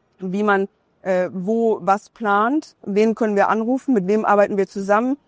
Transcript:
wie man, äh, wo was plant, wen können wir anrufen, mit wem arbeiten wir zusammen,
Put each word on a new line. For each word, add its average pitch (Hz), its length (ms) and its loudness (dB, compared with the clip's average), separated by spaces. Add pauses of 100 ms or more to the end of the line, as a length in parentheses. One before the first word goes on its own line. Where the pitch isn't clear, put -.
(180)
wie 190 240 -4
man, 196 260 2 (360)
äh, 185 280 -2
wo 220 520 0
was 196 260 -2
plant, 226 720 -2
wen 214 320 0
können 214 220 -2
wir 196 140 4
anrufen, 240 440 -2
mit 185 140 0
wem 214 180 0
arbeiten 202 320 2
wir 196 100 0
zusammen, 208 500 -2 (100)